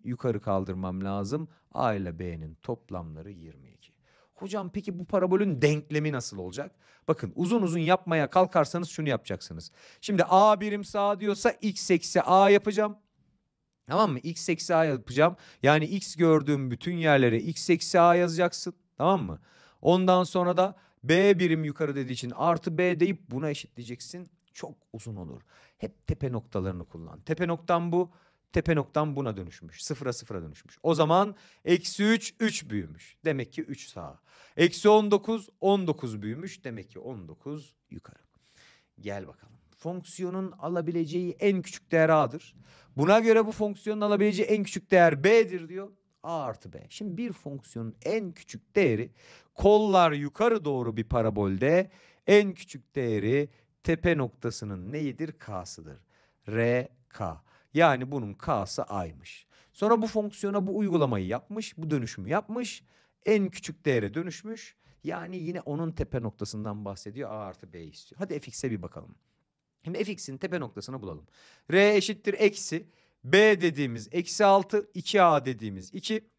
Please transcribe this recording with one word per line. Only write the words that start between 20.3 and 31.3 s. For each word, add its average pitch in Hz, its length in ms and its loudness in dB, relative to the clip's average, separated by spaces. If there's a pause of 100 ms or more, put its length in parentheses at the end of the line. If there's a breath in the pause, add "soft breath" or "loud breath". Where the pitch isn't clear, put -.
da 196 180 2 (280 soft breath)
B 180 360 4
birim 160 240 2
yukarı 147 320 -4
dediği 131 180 -6
için 120 220 -8
artı 165 420 -2
B 180 220 0
deyip 175 320 -2
buna 135 180 -4
eşitleyeceksin. 123 800 -12 (240)
Çok 160 220 -14 (180)
uzun 113 220 -10
olur. 87 260 -12 (360 soft breath)
Hep - 300 -12
tepe 139 240 -2
noktalarını 95 540 -6
kullan. 82 360 -18
Tepe 165 260 -2
noktam 170 440 -2
bu. 175 200 0 (420 soft breath)
Tepe 165 220 0
noktam 151 400 -2
buna 123 220 -4
dönüşmüş. 82 460 -16
Sıfıra 131 300 -6
sıfıra 98 280 -10
dönüşmüş. - 420 -18
O 165 120 2
zaman 170 400 4 (300 soft breath)